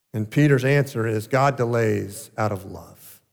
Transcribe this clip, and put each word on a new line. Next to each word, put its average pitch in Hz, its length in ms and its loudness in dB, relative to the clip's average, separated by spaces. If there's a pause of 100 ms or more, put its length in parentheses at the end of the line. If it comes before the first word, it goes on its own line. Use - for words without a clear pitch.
(140)
And 107 160 -4
Peter's 143 360 4
answer 139 420 0
is, 107 200 -4
God 135 280 2
delays 113 840 -2
out 107 140 0
of 95 180 -6
love. - 520 -20 (120)